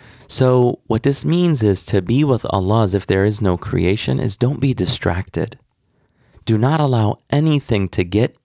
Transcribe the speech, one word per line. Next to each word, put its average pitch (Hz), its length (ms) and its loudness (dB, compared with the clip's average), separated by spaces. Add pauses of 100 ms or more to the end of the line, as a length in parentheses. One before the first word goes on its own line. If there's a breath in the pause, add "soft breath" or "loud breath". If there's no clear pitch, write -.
(280 loud breath)
So 127 600 2
what 113 160 0
this 139 220 0
means 165 360 0
is 101 260 0
to 98 140 0
be 117 220 0
with 135 280 0
Allah 101 320 2
as 95 120 0
if 95 100 -2
there 98 200 2
is 104 160 -2
no 92 160 2
creation 98 640 -2
is 107 160 -4
don't 131 240 -2
be 135 120 0
distracted. 90 840 -4 (880 soft breath)
Do 110 120 0
not 139 220 0
allow 120 400 0 (100)
anything 143 600 0
to 92 160 -2
get 101 400 -2